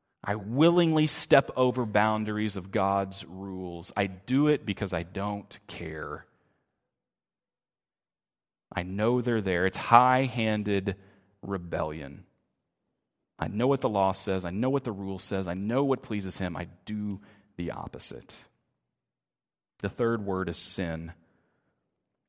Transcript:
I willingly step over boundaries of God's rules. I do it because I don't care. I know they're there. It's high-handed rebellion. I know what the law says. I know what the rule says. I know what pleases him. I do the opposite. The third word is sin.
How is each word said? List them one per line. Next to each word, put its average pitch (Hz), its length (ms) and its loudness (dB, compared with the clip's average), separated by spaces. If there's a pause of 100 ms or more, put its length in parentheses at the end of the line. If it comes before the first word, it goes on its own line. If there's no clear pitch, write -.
(240)
I 101 100 0
willingly 156 720 4
step - 500 4
over 127 300 2
boundaries 107 680 0
of 95 140 -8
God's 98 540 0
rules. 92 720 -10
I 101 120 0
do 127 400 2
it 151 180 2
because 98 260 -2
I 85 120 -2
don't 98 640 -8
care. 78 600 -10 (2500)
I 87 80 -2
know 107 380 0
they're 117 200 0
there. 92 260 2
It's 95 100 0
high-handed 110 1200 4 (460)
rebellion. 80 840 -6 (1120)
I 98 100 -4
know 107 180 -2
what 135 140 2
the 131 80 0
law 98 240 2
says. 95 320 -2
I 87 60 -2
know 113 180 0
what 139 160 0
the 117 80 -4
rule 98 260 -6
says. 95 300 -2
I 87 60 -2
know 113 300 0
what 135 180 2
pleases 98 340 -4
him. 87 200 -4
I 90 120 -8 (160)
do 104 360 -4 (360)
the 85 140 -4
opposite. - 760 -12 (1300)
The 101 100 -4
third 117 360 0
word 92 260 -2
is 82 80 -6
sin. 85 540 -6 (1160)